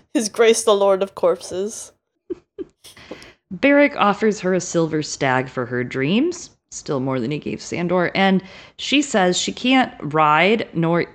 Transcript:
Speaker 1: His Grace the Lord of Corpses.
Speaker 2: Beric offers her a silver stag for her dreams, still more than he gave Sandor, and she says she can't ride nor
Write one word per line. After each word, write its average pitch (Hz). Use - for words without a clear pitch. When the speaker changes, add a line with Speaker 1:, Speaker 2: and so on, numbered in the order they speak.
Speaker 1:
His 220
Grace 226
the 220
Lord 196
of 196
Corpses. 185
Speaker 2:
Beric 285
offers 208
her 185
a 180
silver 160
stag 131
for 127
her 123
dreams, 175
still -
more 131
than 120
he 147
gave -
Sandor, 175
and 190
she -
says 185
she -
can't 254
ride 156
nor 165